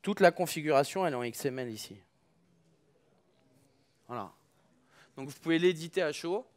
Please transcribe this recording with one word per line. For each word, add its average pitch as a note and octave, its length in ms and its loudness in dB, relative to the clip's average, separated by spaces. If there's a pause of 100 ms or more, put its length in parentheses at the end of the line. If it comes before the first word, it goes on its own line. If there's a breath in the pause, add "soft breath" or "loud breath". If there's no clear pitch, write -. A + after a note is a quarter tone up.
Toute G3 180 -2
la F3+ 120 8
configuration, D#3 720 0
elle D#3 80 0
est B2 40 -4
en B2 60 -4
X A#2+ 220 -8
M C3 140 -2
L B2 100 -6
ici. G#2+ 280 -14 (2000)
Voilà. A2 240 -8 (840 soft breath)
Donc C3+ 120 -10
vous C#3 100 -16
pouvez E3 200 2
l'éditer E3+ 420 2
à D#3 100 0
chaud. F#3 340 -6 (120)